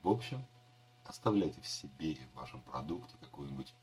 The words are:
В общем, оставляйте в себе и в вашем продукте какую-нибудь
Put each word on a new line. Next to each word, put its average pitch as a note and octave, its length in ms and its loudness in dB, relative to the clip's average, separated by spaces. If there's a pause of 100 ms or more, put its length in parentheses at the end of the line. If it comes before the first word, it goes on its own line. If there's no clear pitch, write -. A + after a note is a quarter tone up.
В F#2 60 6
общем, C3 360 2 (600)
оставляйте - 560 4
в - 60 -10
себе - 440 -4
и - 160 -6
в - 80 -20
вашем - 260 -10
продукте - 600 -6
какую-нибудь C#2 600 -10